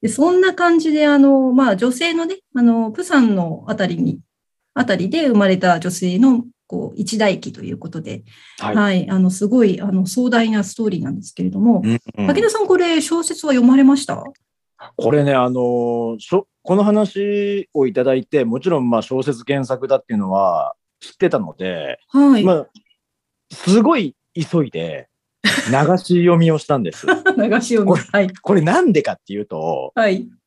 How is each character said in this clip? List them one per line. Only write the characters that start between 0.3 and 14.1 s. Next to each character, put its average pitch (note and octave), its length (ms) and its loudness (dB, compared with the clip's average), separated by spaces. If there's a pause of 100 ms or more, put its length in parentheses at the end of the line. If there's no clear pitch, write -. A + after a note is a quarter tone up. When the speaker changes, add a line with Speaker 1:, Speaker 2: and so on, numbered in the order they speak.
Speaker 1:
ん F#4 100 4
な F#4 120 2
感 F4 260 2
じ D#4 120 -2
で、 D4+ 160 2
あ D4 100 4
の、 C4+ 360 4
ま C4 160 4
あ、 G3+ 60 2
女 A#3+ 160 0
性 E4 220 -2
の E4 120 -2
ね、 F#4+ 140 -8 (160)
あ B3+ 60 0
の、 A3+ 300 2
プ F4 120 -8
サ E4+ 160 0
ン A3 160 2
の E3+ 320 -4
あ A3 80 -4
た G3 100 -2
り E3+ 120 -4
に、 E3 220 -4 (540)
あ A#3+ 120 -2
た G#3+ 100 0
り F#3 140 -4
で D#4 180 -2
生 A#3 100 2
ま G3+ 100 4
れ F#3 100 2
た F3+ 220 2
女 F3 120 -6
性 F3+ 260 -4
の、 A#3+ 280 4 (220)
こ - 280 -10
う、 - 40 -16
一 - 180 -6
代 G#3 220 0
記 - 120 -14
と - 120 -18
い - 100 -10
う - 40 -12
こ - 120 -14
と E3 120 -12
で、 - 220 -14 (360)
Speaker 2:
は G#3+ 120 -6
い。 G#3 40 -2
Speaker 1:
は G#3 180 2
い、 F#3 160 -2
あ F#3+ 100 -2
の、 F#3 100 4
す F#3 160 -4
ご A#3 200 2
い、 F#3 160 0
あ G3+ 100 -4
の、 F#3+ 140 0
壮 B3 240 -2
大 A3+ 200 0
な G#3+ 140 0
ス - 120 -10
ト A3+ 100 -4
ー G#3+ 40 0
リ F3+ 100 -6
ー - 40 -8
な C3+ 80 -6
ん D3 60 -8
で G3+ 40 -12
す - 140 -20
け F3+ 80 -8
れ F#2 60 -2
ど F#2+ 100 -8
も、 A#3 240 4
Speaker 2:
う - 40 0
ん、 A#2 120 0 (180)
う G#2 60 -4
ん。 G2+ 40 -2
Speaker 1:
武 F#4+ 140 0
田 A4+ 80 2
さ A4 100 -2
ん、 G4+ 80 -2
こ F#4 100 2
れ、 E4+ 240 0
小 E4+ 220 -4
説 E4 220 -8
は D4 80 0
読 B3 140 4
ま B3+ 80 6
れ C#4 80 6
ま C4+ 140 6
し C#4 80 -4
た？ - 180 -10 (720)